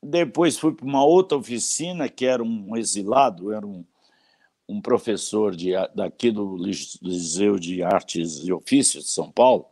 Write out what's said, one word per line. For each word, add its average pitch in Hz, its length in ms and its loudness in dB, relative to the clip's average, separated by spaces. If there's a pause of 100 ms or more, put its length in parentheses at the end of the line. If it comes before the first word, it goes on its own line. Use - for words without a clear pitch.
Depois 160 520 2
fui 156 160 2
pra 127 100 -16
uma 139 180 2
outra 170 360 6
oficina, 127 720 -4
que - 160 -2
era 127 160 2
um 113 340 -6
exilado, 104 760 0
era 107 140 -8
um, 92 180 -12 (840)
um 104 120 -6
professor 107 760 0
de 90 180 -2
a-, 95 200 0
daqui 101 360 0
do 101 260 -4
Lis-, 90 440 -6
Liceu 90 580 0
de 90 240 -6
Artes 85 640 -2
e 90 80 -2
Ofícios 127 520 0
de - 60 -8
São - 200 -6
Paulo 120 420 4